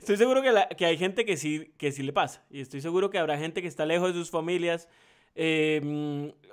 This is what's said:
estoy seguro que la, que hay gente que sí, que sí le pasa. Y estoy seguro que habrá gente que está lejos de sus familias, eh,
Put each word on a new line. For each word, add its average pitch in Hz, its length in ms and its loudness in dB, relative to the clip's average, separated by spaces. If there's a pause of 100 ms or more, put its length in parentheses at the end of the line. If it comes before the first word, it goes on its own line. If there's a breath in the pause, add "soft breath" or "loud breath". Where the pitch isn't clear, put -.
estoy 208 160 0
seguro 262 260 4
que 262 100 4
la, 202 160 4
que 175 180 -2
hay 165 120 4
gente 190 260 0
que 202 120 0
sí, 151 420 -6
que 143 140 -2
sí 139 100 -8
le 139 100 -4
pasa. 143 380 -2
Y 139 100 -12
estoy 135 200 -10
seguro 180 300 0
que 196 80 -2
habrá 151 200 0
gente 160 240 -4
que 175 60 -6
está 156 180 -4
lejos 175 280 2
de 175 60 -4
sus 165 100 -8
familias, 170 580 -2 (460 soft breath)
eh, 151 1000 0 (200)